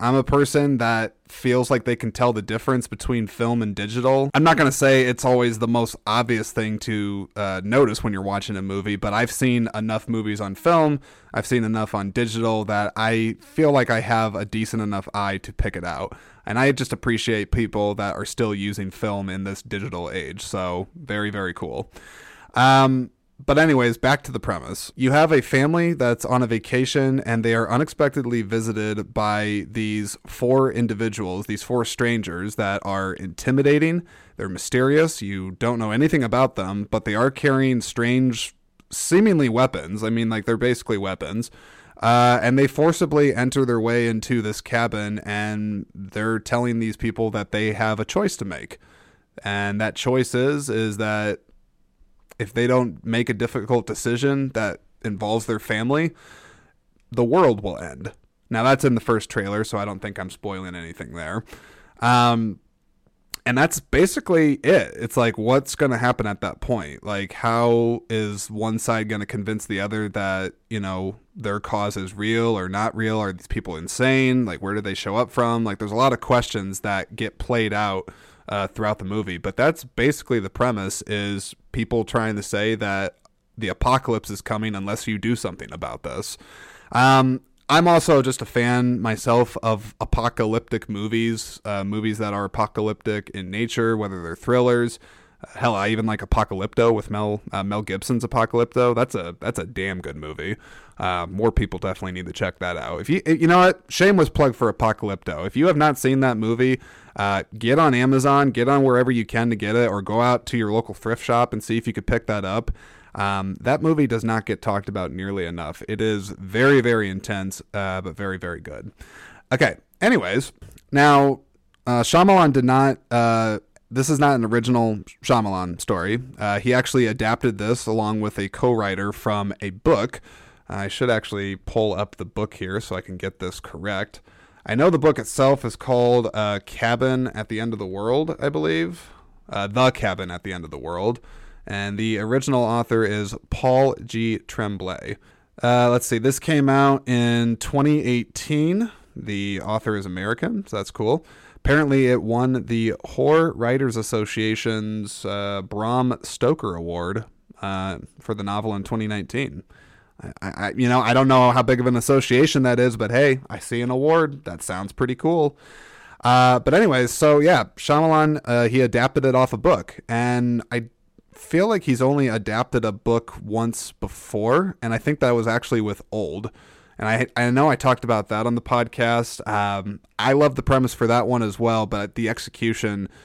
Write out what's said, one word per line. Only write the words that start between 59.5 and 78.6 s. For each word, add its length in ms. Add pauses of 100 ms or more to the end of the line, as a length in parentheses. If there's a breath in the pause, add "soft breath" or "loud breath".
so 120
I 80
don't 140
think 220
I'm 100
spoiling 460
anything 380
there. 300 (540 loud breath)
Um, 640 (840)
and 140
that's 220
basically 800
it. 320
It's 220
like, 200
what's 380
gonna 240
happen 300
at 140
that 180
point? 420
Like, 300
how 760
is 400
one 300
side 300
gonna 180
convince 400
the 140
other 300
that, 420 (180)
you 80
know, 380 (180)
their 240
cause 380
is 180
real 420
or 120
not 260
real? 240
Are 140
these 160
people 260
insane? 720
Like, 180
where 120
did 100
they 100
show 220
up 160
from? 320
Like, 160
there's 100
a 60
lot 160
of 80
questions 600
that 360
get 220
played 340
out, 360 (400 loud breath)
uh, 200